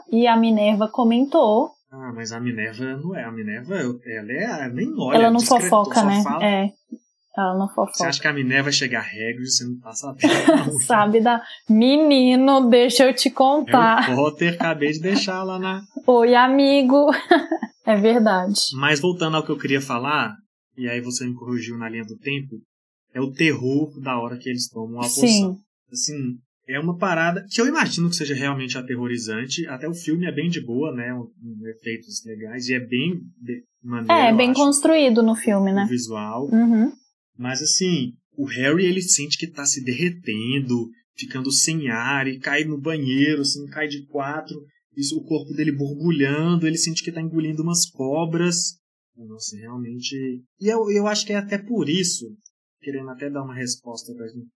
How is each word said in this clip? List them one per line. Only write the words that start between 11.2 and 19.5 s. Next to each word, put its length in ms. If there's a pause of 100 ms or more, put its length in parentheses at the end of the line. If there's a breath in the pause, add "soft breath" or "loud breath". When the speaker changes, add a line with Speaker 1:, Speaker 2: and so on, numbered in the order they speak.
Speaker 1:
da, 220 (260 loud breath)
menino, 1000
deixa 360
eu 80
te 160
contar. 680
Speaker 2:
Harry 160
Potter, 380
acabei 380
de 80
deixar 420
lá 160
na 240 (240)
Speaker 1:
Oi, 280
amigo. 800
<laughs> 540 (220)
É 60
verdade. 580 (220)
Speaker 2:
Mas 240
voltando 380
ao 80
que 80